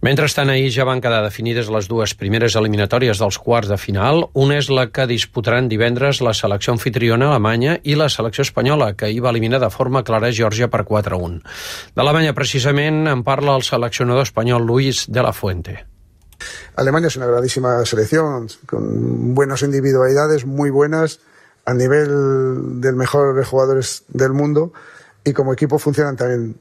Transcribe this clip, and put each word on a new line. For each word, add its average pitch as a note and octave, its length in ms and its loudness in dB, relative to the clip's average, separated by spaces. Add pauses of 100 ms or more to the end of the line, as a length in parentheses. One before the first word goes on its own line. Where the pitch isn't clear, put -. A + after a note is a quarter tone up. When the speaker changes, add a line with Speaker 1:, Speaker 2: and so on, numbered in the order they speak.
Speaker 1:
Mentrestant, C#3 480 0
ahir C3+ 240 0
ja C3 80 0
van B2+ 160 0
quedar A#2 240 0
definides A2+ 480 -4
les G#2 160 -2
dues A2 320 -2
primeres A2 400 0
eliminatòries G#2+ 640 0
dels G2+ 180 -2
quarts A#2 320 0
de G2+ 80 0
final. A#2 540 0
Una C#3 260 2
és C#3+ 100 -4
la B2+ 220 2
que C3 160 -2
disputaran A#2+ 640 0
divendres A#2+ 540 0
la A2+ 100 2
selecció G#2 400 -2
anfitriona A#2+ 540 2
alemanya A#2+ 540 2
i D3 120 0
la D3+ 160 2
selecció A2+ 320 -2
espanyola, C3 560 0
que G#2+ 80 -2
ahir A2+ 160 -2
va B2 80 2
eliminar A#2 320 -2
de G#2+ 80 0
forma C3 320 -2
clara A2+ 320 0
Geòrgia A2 320 0
per A#2 160 -2
quatre G#2 320 -2
a F#2 40 -2
un. E2+ 200 -6 (560)
D'Alemanya, D3 400 2
precisament, C#3+ 720 0
en B2+ 160 0
parla C3+ 320 0
el C3 80 0
seleccionador B2 640 0
espanyol A#2+ 400 0
Luis C3 400 2
de B2 160 0
la A#2 100 0
Fuente. F#2 520 -6 (880)
Speaker 2:
Alemania D3 320 2
es D3 80 -2
una C3 120 -4
grandísima B2 580 0
selección, B2 640 0 (180)
con A#2+ 680 -2
buenas C3+ 280 0
individualidades, C#3 800 2
muy C#3+ 240 -2
buenas D3+ 500 0 (460)
a B2 80 0
nivel C3 1080 2
del C3 140 2
mejor C3+ 400 2
de C3+ 80 2
jugadores C3 640 0
del C3 260 0
mundo, D3 400 0 (500)
y C#3+ 100 0
como C3+ 200 0
equipo D3+ 260 0
funcionan C#3+ 360 0
también A#2+ 460 -4